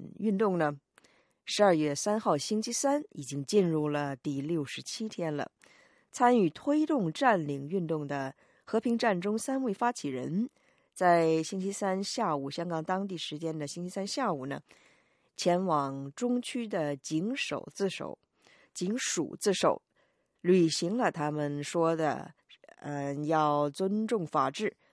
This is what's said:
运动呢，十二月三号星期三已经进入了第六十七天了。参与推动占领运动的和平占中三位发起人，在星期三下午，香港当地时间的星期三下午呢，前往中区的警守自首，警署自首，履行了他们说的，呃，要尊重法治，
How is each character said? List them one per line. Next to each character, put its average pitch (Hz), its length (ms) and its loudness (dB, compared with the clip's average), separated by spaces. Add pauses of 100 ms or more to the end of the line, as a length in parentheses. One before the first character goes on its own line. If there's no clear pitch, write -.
(180)
运 202 200 0
动 196 200 2
呢， 147 220 0 (640)
十 - 180 0
二 196 120 8
月 151 200 2
三 208 240 0
号 196 200 2
星 214 240 -2
期 240 100 -4
三 285 380 0
已 - 120 -12
经 139 220 -6
进 185 260 4
入 151 200 0
了 143 260 -2
第 139 240 -4
六 151 240 -2
十 131 180 -10
七 - 280 -8
天 160 260 -4
了。 139 160 -4 (580)
参 247 300 6
与 180 120 6
推 302 340 2
动 233 260 2
占 202 340 2
领 139 220 -4
运 175 180 -2
动 151 220 -2
的 139 260 -4 (300)
和 - 160 -2
平 233 180 2
占 220 220 2
中 208 180 0
三 269 240 -4
位 240 120 0
发 240 180 0
起 - 160 -6
人， 139 420 -2 (440)
在 165 500 4
星 190 160 -6
期 190 100 -4
三 196 320 -2
下 202 320 -2
午， 139 160 -4
香 170 160 -6
港 165 160 -2
当 185 240 -2
地 190 120 -6
时 151 200 -8
间 160 180 -4
的 151 120 -6
星 170 160 -10
期 180 60 -8
三 196 180 -6
下 233 260 -2
午 131 120 -6
呢， 139 160 -6 (760)
前 180 300 2
往 139 480 0
中 247 280 0
区 240 240 -6
的 165 300 -2
警 165 400 -2
守 - 380 -4
自 196 160 -2
首， - 280 -8 (560)
警 202 240 -2
署 - 400 -2
自 202 160 2
首， - 280 2 (580)
履 175 300 6
行 170 260 -2
了 226 160 2
他 151 180 -2
们 147 320 -2
说 165 320 0
的， 147 400 -2 (460)
呃， 143 340 -4 (100)
要 147 460 2
尊 196 360 -2
重 208 220 -2
法 139 240 2
治， 208 240 -4 (180)